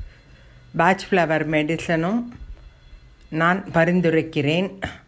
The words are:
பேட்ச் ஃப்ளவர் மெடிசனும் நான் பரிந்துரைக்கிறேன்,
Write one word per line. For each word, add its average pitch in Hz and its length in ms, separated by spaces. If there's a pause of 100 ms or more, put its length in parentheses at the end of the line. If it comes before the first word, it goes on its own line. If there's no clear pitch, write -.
(760)
பேட்ச் 180 340
ஃப்ளவர் 156 380
மெடிசனும் 165 760 (1040)
நான் 170 360 (100)
பரிந்துரைக்கிறேன், 165 1040 (280)